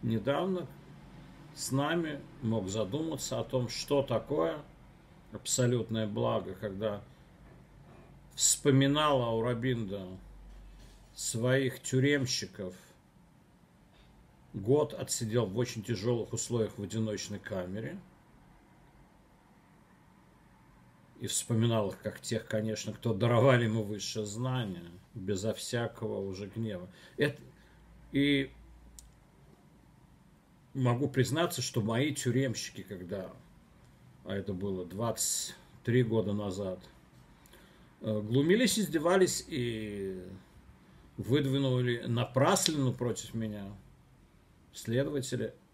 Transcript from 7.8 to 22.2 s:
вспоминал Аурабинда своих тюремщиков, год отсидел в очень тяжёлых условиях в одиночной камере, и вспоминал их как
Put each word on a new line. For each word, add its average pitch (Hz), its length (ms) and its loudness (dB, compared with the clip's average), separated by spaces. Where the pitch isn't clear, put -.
вспоминал 139 840 6
Аурабинда 113 880 0
своих 127 720 0
тюремщиков, 131 920 0
год 131 400 4
отсидел 117 500 0
в 95 100 -4
очень 120 280 -2
тяжёлых 113 500 -2
условиях 113 460 -2
в - 20 -6
одиночной 104 560 -4
камере, 104 600 -6
и 113 80 -8
вспоминал 113 640 2
их - 100 -10
как - 220 -8